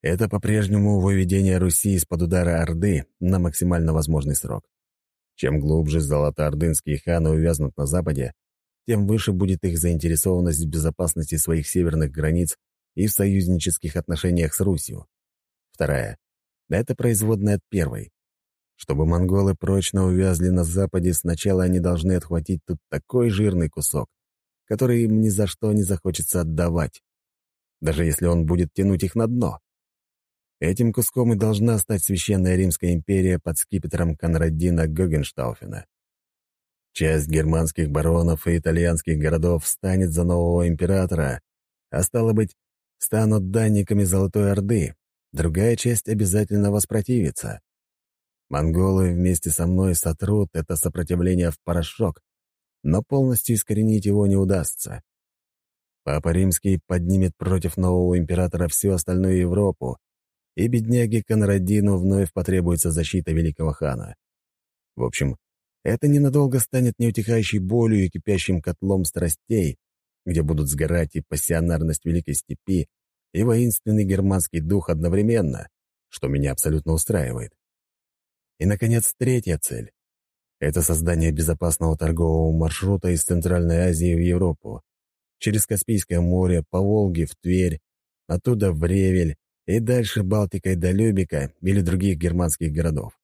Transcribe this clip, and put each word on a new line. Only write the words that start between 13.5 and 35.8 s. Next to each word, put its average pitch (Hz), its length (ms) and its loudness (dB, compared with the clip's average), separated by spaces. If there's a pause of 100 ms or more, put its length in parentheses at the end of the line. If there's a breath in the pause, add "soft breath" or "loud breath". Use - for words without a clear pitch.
отношениях 85 580 -2
с - 60 -4
Русью. 90 460 -4 (680)
Вторая. 67 460 -4 (500)
Это 107 260 -2
производная 107 640 0
от - 120 -4
первой. 65 440 -4 (640)
Чтобы 76 300 -2
монголы 92 480 2
прочно 95 500 0
увязли 90 460 2
на 90 140 2
Западе, 90 500 0
сначала 92 500 0
они 90 160 2
должны 87 320 0
отхватить 85 540 -2
тут 82 120 -6 (120)
такой 120 400 -2
жирный 92 380 0
кусок, - 400 -4 (580)
который 120 380 0
им 110 160 2
ни 110 100 2
за 101 160 0
что 107 260 -2
не 104 100 4
захочется 90 600 -2
отдавать, 82 600 -2 (760)
даже 78 240 0
если 80 220 0
он 85 200 2
будет 87 280 0
тянуть 98 280 2
их 95 120 -4
на 113 120 0
дно. 120 340 -2 (1000)
Этим 101 320 0
куском 120 400 0
и 110 40 2
должна 110 420 2
стать 101 240 -2
Священная 92 540 0
Римская 90 380 0
империя 92 440 0
под 82 200 -6
скипетром 82 580 -4
Конрадина 82 680 0
Гогенштауфена. 71 1000 -4 (1080)